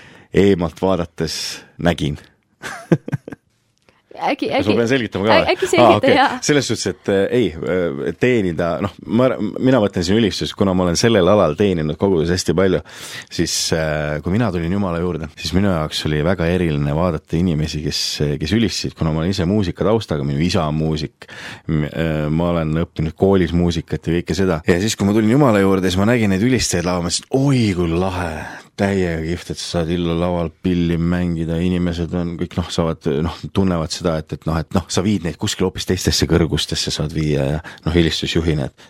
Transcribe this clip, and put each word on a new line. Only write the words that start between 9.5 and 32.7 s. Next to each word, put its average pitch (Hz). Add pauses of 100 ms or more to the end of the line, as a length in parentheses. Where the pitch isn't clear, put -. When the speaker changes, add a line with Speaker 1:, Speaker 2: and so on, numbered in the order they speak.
Speaker 1:
mina 123
mõtlen 98
siin 95
ülistust, -
kuna 98
ma 90
olen 85
sellel 101
alal 90
teeninud 82
koguduses 87
hästi 90
palju, 92 (500)
siis, - (240)
äh, 76
kui 90
mina 113
tulin 85
Jumala 92
juurde, 80
siis 78
minu 98
jaoks 78
oli 76
väga 87
eriline 76
vaadata 80
inimesi, 76
kes, - (400)
kes 85
ülistasid, -
kuna 80
ma 80
olen 90
ise 87
muusika 92
taustaga, 87
minu 71
isa 87
on 78
muusik, 78 (400)
m-, 76
äh, 78
ma 82
olen 78 (140)
õppinud 80
koolis 95
muusikat 85
ja 85
kõike 85
seda. 85
Ja 90
siis, 110
kui 101
ma 101
tulin 110
Jumala 120
juurde, 95
siis 92
ma 107
nägin 110
neid 95
ülistajaid 95
laval, 87
ma 85
ütlesin, -
oi 131 (100)
kui 85
lahe, 90 (460)
täiega 95
kihvt, 82
et 76
sa -
saad 80
Illo 85
laval 87 (100)
pilli 87
mängida, 85 (100)
inimesed 87
on 85
kõik, 87
noh, 85